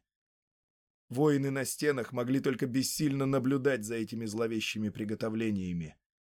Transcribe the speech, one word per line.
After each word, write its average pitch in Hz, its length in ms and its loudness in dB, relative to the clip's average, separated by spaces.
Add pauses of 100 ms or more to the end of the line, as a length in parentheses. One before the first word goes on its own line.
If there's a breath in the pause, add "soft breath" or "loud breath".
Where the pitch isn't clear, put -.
(1080)
Воины 139 420 2
на 131 140 -2
стенах 135 480 -2
могли 127 280 2
только 135 260 0
бессильно 135 580 0
наблюдать 131 600 2
за 113 100 -4
этими 113 320 -4
зловещими 107 640 -2
приготовлениями. 104 1040 -2 (420)